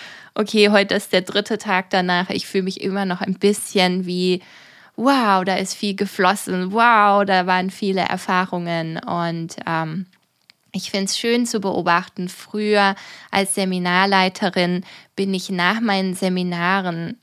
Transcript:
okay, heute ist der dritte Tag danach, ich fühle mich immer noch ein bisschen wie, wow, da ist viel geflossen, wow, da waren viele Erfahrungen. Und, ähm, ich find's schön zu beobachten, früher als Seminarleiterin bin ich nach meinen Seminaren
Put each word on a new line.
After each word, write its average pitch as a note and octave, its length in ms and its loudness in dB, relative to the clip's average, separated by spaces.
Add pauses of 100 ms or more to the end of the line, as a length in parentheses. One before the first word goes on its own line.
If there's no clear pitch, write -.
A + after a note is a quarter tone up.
(360)
okay, G#3 340 4
heute G3+ 240 4
ist - 200 -2
der F#3 80 4
dritte G3+ 360 -2
Tag F#3+ 320 -2
danach, F3+ 400 0
ich - 160 -6
fühle F#3+ 200 -2
mich F#3+ 160 -6
immer G3 240 -2
noch F3+ 160 -4
ein F#3+ 180 -4
bisschen F#3 640 2
wie, F3+ 380 0 (540)
wow, A3 460 2
da F#3 120 0
ist G3 180 -4
viel G3+ 220 -4
geflossen, F#3 800 0
wow, G#3 520 4
da F#3 220 2
waren F#3 240 0
viele F#3+ 300 -2
Erfahrungen. F3 960 -2
Und, E3+ 560 -4 (100)
ähm, E3 400 -4 (680)
ich - 160 -8
find's G3 280 -4
schön A#3+ 280 0
zu A#3 140 -4
beobachten, F3+ 720 -2
früher G#3 640 0 (340)
als G3 260 0
Seminarleiterin F#3 1300 2 (320)
bin G3 160 -2
ich F#3 160 -4
nach F#3+ 320 0
meinen F#3+ 320 0
Seminaren F3+ 1080 -2